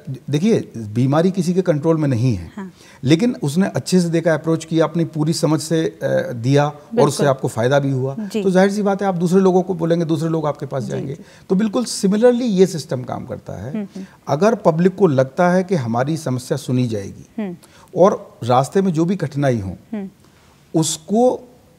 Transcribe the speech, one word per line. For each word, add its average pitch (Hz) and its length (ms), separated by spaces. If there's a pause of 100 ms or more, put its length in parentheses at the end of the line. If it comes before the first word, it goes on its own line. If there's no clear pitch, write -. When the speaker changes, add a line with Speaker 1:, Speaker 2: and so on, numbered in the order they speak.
(300)
Speaker 1:
देखिए, 156 460
बीमारी 131 540
किसी 180 240
के 185 80
कंट्रोल 160 340
में 151 120
नहीं 123 260
है, 85 220
Speaker 2:
हाँ। 190 160 (320)
Speaker 1:
लेकिन 170 380
उसने 151 240
अच्छे 185 340
से 175 100
देखा, 165 240
अप्रोच 160 300
किया, 160 200
अपनी 160 200
पूरी 151 280
समझ 156 280
से, 165 420
अ, 135 300
दिया 135 340
और 147 60
उससे - 240
Speaker 2:
बिल्कुल। 147 300
Speaker 1:
आपको 135 220
फ़ायदा 127 300
भी 139 120
हुआ, 131 280
Speaker 2:
जी। 208 240
Speaker 1:
तो 190 80
जाहिर 185 200
सी 208 120
बात 196 200
है 202 60
आप 190 60
दूसरे 180 260
लोगों 185 220
को 185 120
बोलेंगे, 170 300
दूसरे 160 240
लोग 160 180
आपके 147 200
पास 135 160
Speaker 2:
जी, - 60
Speaker 1:
जाएंगे। 135 260
Speaker 2:
जी। - 80 (260)
Speaker 1:
तो 202 60
बिल्कुल 220 300
सिमिलरली 233 600
ये 190 220
सिस्टम 143 360
काम 117 240
करता 98 260
है। 98 200
Speaker 2:
हम्म, 208 140 (100)
हम्म। 190 100 (220)
Speaker 1:
अगर 175 260
पब्लिक 185 420
को 202 100
लगता 139 440
है 185 140
कि 190 100
हमारी 131 420
समस्या 131 420
सुनी 127 280
जाएगी 98 560
Speaker 2:
हम्म। 180 140 (400)
Speaker 1:
और - 480
रास्ते 135 380
में 190 100
जो 156 120
भी 190 120
कठिनाई 139 440
हो, 95 160 (160)
Speaker 2:
हम्म। 202 160 (680)
Speaker 1:
उसको, 202 600
अ, - 80 (360)